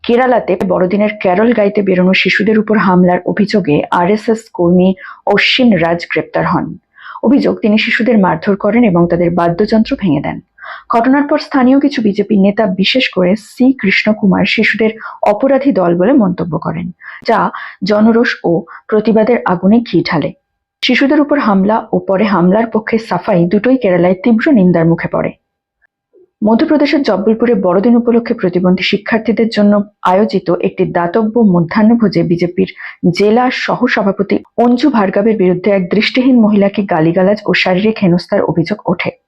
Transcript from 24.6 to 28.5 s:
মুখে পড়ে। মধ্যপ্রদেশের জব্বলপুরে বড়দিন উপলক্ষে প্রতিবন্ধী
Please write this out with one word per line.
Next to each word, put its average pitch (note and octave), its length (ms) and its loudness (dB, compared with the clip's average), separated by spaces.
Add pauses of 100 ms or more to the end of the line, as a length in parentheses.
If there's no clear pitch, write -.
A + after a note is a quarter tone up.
মুখে E3 220 0
পড়ে। - 220 -4 (1120)
মধ্যপ্রদেশের C#4+ 600 0
জব্বলপুরে A3 520 0
বড়দিন G3 420 0
উপলক্ষে A#3 380 0
প্রতিবন্ধী F#3 480 -2